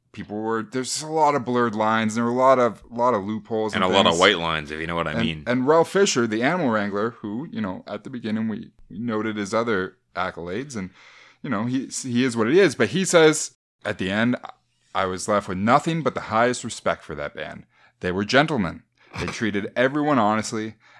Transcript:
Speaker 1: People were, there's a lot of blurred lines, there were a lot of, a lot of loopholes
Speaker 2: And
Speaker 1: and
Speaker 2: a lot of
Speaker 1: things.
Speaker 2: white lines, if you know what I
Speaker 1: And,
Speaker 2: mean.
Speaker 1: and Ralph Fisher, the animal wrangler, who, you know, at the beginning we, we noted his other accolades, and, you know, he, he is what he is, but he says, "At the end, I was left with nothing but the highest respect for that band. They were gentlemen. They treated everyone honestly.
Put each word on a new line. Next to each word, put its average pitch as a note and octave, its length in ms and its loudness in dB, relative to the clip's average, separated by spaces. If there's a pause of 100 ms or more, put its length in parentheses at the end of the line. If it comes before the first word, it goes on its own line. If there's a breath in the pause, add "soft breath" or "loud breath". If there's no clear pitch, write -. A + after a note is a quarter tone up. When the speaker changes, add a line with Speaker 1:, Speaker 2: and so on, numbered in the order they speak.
(140)
Speaker 1:
People G#2 240 -10
were, A2 260 -2
there's C3 380 -6
a D#3 60 -10
lot D#3 280 2
of B2 100 -2
blurred A#2+ 300 0
lines, A2 400 2
there A#2 100 0
were A#2 60 0
a - 20 0
lot C3 260 6
of, A2+ 320 0
a - 20 -16
lot A#2+ 200 2
of G2+ 100 0
loopholes G#2+ 500 -4
Speaker 2:
And F#2 100 0
Speaker 1:
and F#2 100 2
Speaker 2:
a - 20 6
lot F#2+ 100 8
of F2 80 4
Speaker 1:
things. E2+ 60 0
Speaker 2:
white G2 180 6
lines, D#2+ 340 -4
if D#2 80 -6
you E2 80 -6
know E2+ 80 -4
what E2 120 -2
I D2+ 40 -4
Speaker 1:
And, D#2 100 -2
Speaker 2:
mean. D#2+ 260 -4
Speaker 1:
and B2 200 0
Ralph D#3+ 220 4
Fisher, F#3+ 380 2
the A2 160 -2
animal D#3 260 0
wrangler, G#2 420 -2
who, A#2 380 -10
you A2+ 120 -8
know, F#2+ 260 -8
at G#2 160 -10
the - 60 -14
beginning A2 400 -4
we, G2+ 220 -10 (180)
we G2 100 -12
noted A2 380 -2
his G#2 160 -4
other A2+ 440 0 (160)
accolades, F#2 640 -8
and, F#2 140 -8 (520 loud breath)
you D#3 80 -10
know, G#2+ 160 -2
he, B2+ 220 -2 (160)
he B2 220 2
is A#2 100 -2
what A2 140 2
he E3 100 4
is, E3 160 4
but A2 140 2
he F3 160 -2
says, D#3+ 500 4 (300)
"At G#2 140 -4
the F#2+ 120 -2
end, A#2 240 2 (580)
I F#2+ 120 0
was F#2 240 -4
left G2+ 180 2
with F#2 100 -6
nothing D3 460 2
but B2+ 100 0
the - 80 -6
highest A#2+ 440 0
respect - 400 -4
for D#2 100 -10
that D2 200 -8
band. D#2 280 -12 (380 soft breath)
They F2+ 100 -2
were G2 140 -2
gentlemen. B2+ 580 0 (360 soft breath)
They F2+ 80 -6
treated G2+ 500 -4
everyone C#3 420 2
honestly. G#2+ 560 0 (240 soft breath)